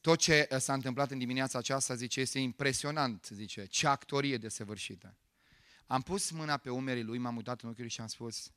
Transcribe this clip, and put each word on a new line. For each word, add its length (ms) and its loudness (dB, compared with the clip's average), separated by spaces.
„Tot 180 8
ce, 320 8
uh, 80 2
s-a 140 0
întâmplat 380 0
în 80 -6
dimineața 400 0
aceasta”, 360 0
zice, 260 -2
„este 180 -2
impresionant”, 960 0
zice, 320 -10
„ce 200 0
actorie 500 2
desăvârșită.” 800 -8
Am 160 0
pus 280 -2
mâna 260 -2
pe 140 -4
umerii 320 0
lui, 160 -4
m-am 180 -4
uitat 260 -6
în 60 -10
ochii 140 -10
lui 80 -8
și 100 -8
am 60 -8
spus 500 -10